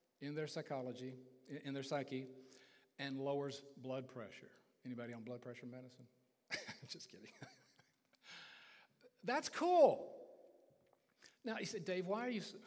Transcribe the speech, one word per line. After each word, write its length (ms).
in 140
their 120
psychology, 680
in, 180
in 80
their 80
psyche, 440
and 200
lowers 460
blood 300
pressure. 420
Anybody 280
on 100
blood 180
pressure 260
medicine? 400
<laughs> 420
Just 220
kidding. 200
<laughs> 1800
That's 240
cool. 640
Now, 140
you 80
said, 180
"Dave, 220
why 200
are 40
you 100
s-, 140